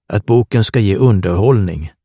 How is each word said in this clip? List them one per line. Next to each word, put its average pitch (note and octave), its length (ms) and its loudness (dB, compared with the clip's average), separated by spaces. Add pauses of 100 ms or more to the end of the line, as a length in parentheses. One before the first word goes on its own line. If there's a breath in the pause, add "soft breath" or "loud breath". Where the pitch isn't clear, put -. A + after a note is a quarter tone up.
att - 180 -4
boken A#2+ 380 0
ska - 160 -2
ge G2 160 0
underhållning F#2+ 960 0 (120)